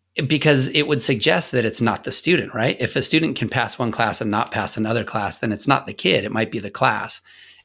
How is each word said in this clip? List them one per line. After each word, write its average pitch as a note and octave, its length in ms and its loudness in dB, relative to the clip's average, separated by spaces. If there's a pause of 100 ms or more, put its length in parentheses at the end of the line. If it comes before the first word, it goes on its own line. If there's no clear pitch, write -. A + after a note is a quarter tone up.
(260)
because C#3 420 4
it D3 200 2
would C#3+ 140 0
suggest D#3 500 2
that B2 120 2
it's G#2+ 160 -2
not G#2+ 220 2
the A2+ 100 -6
student, D#3+ 400 0
right? A#2+ 280 0
If - 160 -2
a C3+ 60 2
student D#3+ 340 2
can A#2 120 -2
pass A#2 300 -2
one A#2 140 -2
class G#2+ 280 0
and A2 100 -2
not G#2+ 200 0
pass - 260 -4
another A2 280 0
class, G2+ 340 -4
then A2+ 140 -2
it's G#2 160 -4
not C3+ 180 2
the - 80 -8
kid, D#3 300 2
it G#2+ 80 -6
might A2 180 0
be B2+ 80 -6
the G2+ 120 -8
class. G#2+ 500 -2 (440)